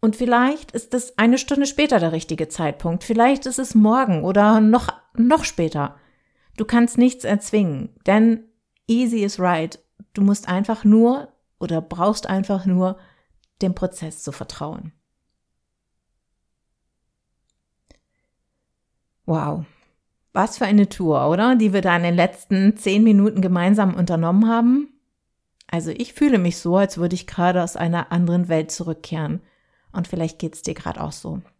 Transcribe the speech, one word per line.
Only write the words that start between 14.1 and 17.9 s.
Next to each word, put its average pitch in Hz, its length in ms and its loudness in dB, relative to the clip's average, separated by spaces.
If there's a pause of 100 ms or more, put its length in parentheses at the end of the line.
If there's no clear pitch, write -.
zu 156 100 -12
vertrauen. - 600 -14 (4000)